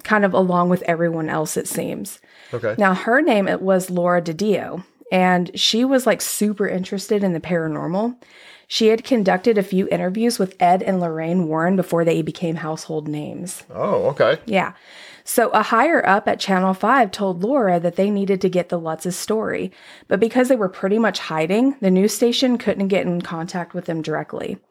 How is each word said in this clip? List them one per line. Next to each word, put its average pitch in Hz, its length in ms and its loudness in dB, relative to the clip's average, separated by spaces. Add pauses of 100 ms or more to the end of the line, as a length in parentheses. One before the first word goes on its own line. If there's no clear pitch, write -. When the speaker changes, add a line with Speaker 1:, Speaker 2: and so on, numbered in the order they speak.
Speaker 1:
kind 208 220 2
of 180 80 0
along 180 360 2
with 180 140 2
everyone 165 460 -2
else, 156 280 -4
it - 100 -6
seems. - 520 -8 (320)
Speaker 2:
Okay. 214 260 -4
Speaker 1:
Now, 190 180 2
her 233 260 2
name, 220 260 2
it 180 140 -2
was 190 300 0
Laura 175 300 2
DiDio, 175 640 -4 (280)
and 180 460 2
she 233 280 2
was, 262 220 2
like, 196 140 2
super 208 460 -2
interested 196 560 -2
in 185 100 0
the 160 60 -4
paranormal. 165 760 -2 (520)
She - 200 2
had 220 160 4
conducted 208 540 2
a 196 60 2
few 190 260 0
interviews 196 500 0
with 190 200 -2
Ed 185 220 4
and 190 180 0
Lorraine 165 480 0
Warren 165 280 2
before 170 280 2
they 165 200 2
became 165 320 -4
household 156 520 -8
names. 151 640 -10
Speaker 2:
Oh, 120 360 0
okay. 143 380 2
Speaker 1:
Yeah. 190 280 -2 (520)
So - 260 0
a 214 100 2
higher 247 440 2
up 202 220 2
at 208 120 0
Channel 190 340 0
five 220 380 2
told 185 320 -4
Laura 208 360 2
that 170 160 -2
they 196 140 2
needed 196 320 0
to 190 80 2
get 180 180 0
the 175 120 -4
Lutz's 165 360 -6
story, - 560 -4 (380)
but 190 100 2
because 240 300 2
they 262 80 6
were 208 100 0
pretty 196 320 0
much 220 200 0
hiding, 196 600 0
the 190 120 2
news 196 220 4
station 240 440 2
couldn't 196 320 -2
get 185 160 0
in 175 160 -2
contact 170 520 -8
with 175 120 -8
them 160 160 -4
directly. 151 560 -8 (140)